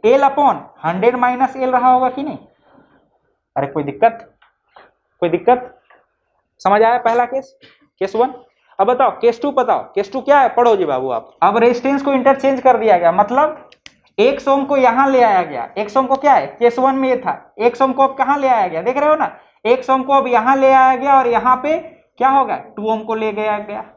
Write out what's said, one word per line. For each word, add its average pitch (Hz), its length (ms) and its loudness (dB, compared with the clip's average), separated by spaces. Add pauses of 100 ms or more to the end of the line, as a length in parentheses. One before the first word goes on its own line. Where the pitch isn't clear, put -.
L 262 180 4
upon 269 380 0 (240)
hundred 190 320 0
minus 247 400 -2
एल 254 140 -2
रहा 254 220 2
होगा 254 180 2
कि 277 120 -10
नहीं? 269 160 -10 (1160)
अरे 139 100 -4
कोई 143 180 -6
दिक्कत, 147 420 -2 (960)
कोई 175 60 0
दिक्कत? 233 460 -2 (880)
समझ 208 220 2
आया 233 180 2
पहला 240 260 0
case, 262 300 -10 (440)
Case 190 160 -6
one? 247 180 0 (440)
अब 196 80 2
बताओ 247 260 2
case 233 300 -2
two 285 100 2
बताओ, 226 300 0 (120)
Case 202 180 -4
two 262 80 -6
क्या 285 200 2
है, 247 100 2
पढ़ो 240 260 2
जी 185 80 0
बाबू 131 260 -4
आप। 117 200 -6 (120)
अब 202 160 2
resistance 247 440 0
को 285 100 -2
interchange 269 480 0
कर 247 180 4
दिया 208 200 2
गया, 170 140 2
मतलब 247 560 0 (500)
एक 269 300 0
ओम 277 160 0
को 277 120 -2
यहाँ 254 340 2
ले 262 120 2
आया 196 200 2
गया, 135 260 -8 (100)
एक 208 180 -4
ओम 269 100 0
को 262 100 0
क्या 277 160 2
है, 190 160 2
Case 240 300 0
one 262 160 2
में 262 140 -2
ये 247 100 0
था, - 400 -10
एक 233 240 0
ओम 262 100 0
को 269 100 0
अब 269 160 0
कहाँ 277 200 0
ले 269 100 -2
आया 220 200 2
गया, 160 140 -6
देख 240 140 -2
रहे 294 120 0
हो 311 80 2
ना, 247 140 -4 (340)
एक 254 260 0
ओम 262 120 0
को 262 100 -2
अब 277 160 2
यहाँ 240 280 0
ले 269 160 4
आया 262 240 4
गया 269 180 0
और 262 140 4
यहाँ 240 300 2
पे 302 200 -2
क्या - 520 -6
होगा, 247 260 0 (200)
टू 214 160 -6
ओम 220 120 -4
को 226 120 -6
ले 220 160 -4
गया 214 280 -4
गया। 214 240 -12 (120)